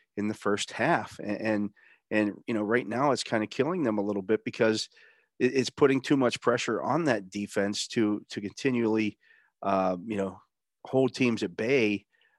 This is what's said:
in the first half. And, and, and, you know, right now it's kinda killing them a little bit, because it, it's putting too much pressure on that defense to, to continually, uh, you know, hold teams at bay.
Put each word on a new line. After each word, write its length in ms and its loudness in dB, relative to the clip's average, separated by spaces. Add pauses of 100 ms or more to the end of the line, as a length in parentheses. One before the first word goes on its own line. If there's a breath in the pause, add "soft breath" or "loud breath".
(160 soft breath)
in 100 -2
the 80 -2
first 380 -2
half. 480 0
And, 200 -6
and, 300 -2 (400 soft breath)
and, 220 0 (140)
you 80 -2
know, 80 -2
right 240 0
now 240 0
it's 140 0
kinda 240 -2
killing 340 -2
them 160 0
a 40 0
little 200 -2
bit, 220 0
because 440 0 (520 soft breath)
it, 160 2
it's 140 2
putting 300 4
too 160 2
much 240 2
pressure 400 0
on 240 0
that 260 0
defense 580 -2
to, 400 0
to 120 -10
continually, 800 0 (440 soft breath)
uh, 340 0 (100)
you 100 -6
know, 220 -4 (460)
hold 300 2
teams 280 0
at 140 -4
bay. 480 0 (340)